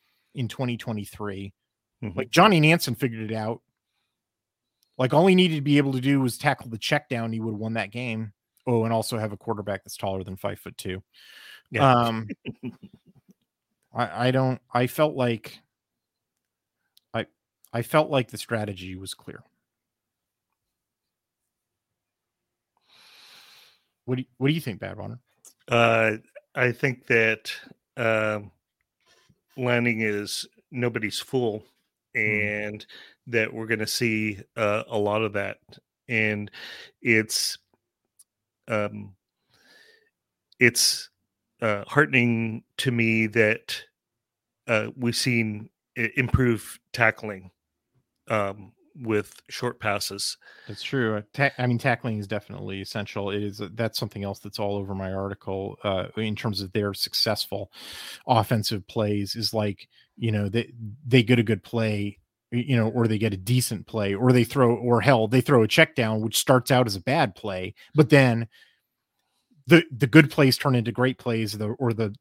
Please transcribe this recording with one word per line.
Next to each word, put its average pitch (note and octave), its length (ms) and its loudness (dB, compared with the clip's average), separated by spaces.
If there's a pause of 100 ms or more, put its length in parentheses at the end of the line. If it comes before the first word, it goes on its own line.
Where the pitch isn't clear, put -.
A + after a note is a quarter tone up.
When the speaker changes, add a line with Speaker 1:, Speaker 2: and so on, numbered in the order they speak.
(340)
Speaker 1:
in B2+ 140 -4
twenty B2 300 -4
twenty-three. G2+ 760 -8 (480)
Speaker 2:
Mm-hmm. G2+ 160 -8
Speaker 1:
Like, C3 120 -6
Johnny F3+ 320 6
Nansen D#3 340 2
figured A2+ 340 -6
it A2 60 -4
out. A2 260 -6 (1400)
Like, B2+ 160 2
all E3 140 8
he F#3+ 80 8
needed F3+ 200 6
to C#3+ 60 -2
be C#3+ 160 4
able C#3 140 4
to C3 80 -2
do C#3 220 2
was B2 160 0
tackle C#3 320 -2
the A2+ 80 -10
check - 320 -2
down. A2+ 240 -4
He A2+ 80 -4
would A2 100 -4
have G2+ 80 -8
won A2 140 -6
that G#2 180 -4
game. A2+ 400 -8 (340)
Oh, A#2 200 2
and A2+ 80 0
also A2+ 240 -2
have G#2+ 160 -4
a G2 40 -14
quarterback G#2 460 -6
that's - 140 -18
taller F#2+ 260 -4
than F#2+ 140 -10
five-foot-two. F#2+ 640 -10 (680)
Speaker 2:
Yeah. C3 200 6
Speaker 1:
Um, A2+ 380 2 (160)
Speaker 2:
<laughs> - 180 -14 (1300)
Speaker 1:
I, A#2 340 -2
I C3 40 4
don't, C3 300 0 (120)
I B2 140 2
felt D3+ 300 0
like, A#2+ 420 -4 (1500)
I, A2+ 120 -4 (480)
I A#2+ 80 -2
felt D3+ 280 2
like C3+ 220 0
the A2 60 -12
strategy G2 580 -6
was F#2+ 180 -14
clear. - 300 -18 (4000)
What B2+ 100 -2
do B2+ 60 -4
you, - 60 -10 (100)
what C3 100 0
do D3+ 60 4
you E3 80 -2
think, G#2+ 180 -8
Bad G2 160 -8
Bonner? G#2 240 -12 (480)
Speaker 2:
Uh, A2+ 440 4 (460)
I B2+ 140 2
think B2+ 360 -2
that, A2+ 440 2 (460)
um, G#2+ 520 0 (1080)
Lanning A#2+ 420 0
is G#2 460 -4 (260)
nobody's A#2 480 -4
fool, A2+ 460 -4 (480)
Speaker 1:
Hmm. A#2+ 80 -2
Speaker 2:
and G#2 640 -4 (420)
that A2+ 260 0
we're A2 120 -8
gonna G#2+ 200 -2
see, G#2+ 540 -2 (160)
uh, A2 320 0
a A#2 100 -4
lot G#2 240 0
of G#2 120 -4
that. G2 240 -6 (500)
And G#2+ 420 -2 (520)
it's, A2 560 0 (1120)
um, G#2 460 -6 (1400)
it's, - 500 2 (520)
uh, G#2 260 0
heartening A#2+ 760 2 (140)
to C3 140 0
me A2+ 360 2
that, A2 560 0 (840)
uh, A2 280 -2
we've A#2+ 200 -2
seen A2 540 -2 (280)
i-, A2+ 180 -2
improved A#2+ 640 0 (140)
tackling, G#2+ 580 -2 (800)
um, G2+ 420 -4 (260)
with A2 520 -4
short - 320 -8
passes. G2+ 560 -4 (320)
Speaker 1:
That's G#2 120 -14
true. A2+ 360 -2
Uh, G#2 40 -6 (120)
ta-, C#3 240 0
I B2+ 100 0
mean, A#2+ 100 2
tackling A#2 400 -2
is G2 100 -8
definitely G2 520 -8
essential. G2+ 520 -8
It G#2 120 -4
is, G2+ 160 -8
uh, G#2 140 -8
that's A2+ 260 -4
something G#2 240 -8
else G2 160 -8
that's - 200 -14
all G2+ 180 -2
over G2 180 -6
my F#2+ 160 -6
article, G2 720 -8
uh, F#2+ 320 -2
in G#2+ 200 -4
terms G2+ 260 -4
of F#2+ 100 -10
their G#2 220 -2
successful - 800 -4 (520)
offensive A2 640 2
plays G#2 480 -2
is, A2 180 -4
like, G#2 360 -4 (280)
you A2+ 140 -2
know, G#2 160 0
they, A2 240 -4 (340)
they A#2+ 180 6
get A#2+ 160 4
a A2+ 40 4
good G#2 180 -2
play, G#2+ 580 -4 (340)
y-, A#2+ 120 -2
you C3+ 120 2
know, A2 100 4
or A#2 180 2
they A2 120 2
get G#2 160 0
a G2 40 -6
decent A#2 480 -2
play, G2+ 300 -2
or B2 160 4
they B2 140 6
throw, B2 280 4
or A#2 280 2
hell, A2+ 260 6
they B2+ 140 4
throw C3 200 6
a A2 60 4
check - 260 4
down, A2 280 0
which A2 160 -2
starts B2+ 340 4
out B2+ 160 4
as G2+ 80 -4
a F2+ 60 -8
bad C3 340 0
play, F#2 400 -8 (200)
but D3 140 6
then A#2+ 380 6 (1200)
the, B2+ 240 8
the B2+ 160 -2
good D3 240 6
plays C3+ 260 4
turn C#3 160 0
into A#2 200 0
great B2+ 240 -2
plays, A2 400 -4
the, G#2 100 -4
or A#2 240 -2
the, G#2+ 300 -2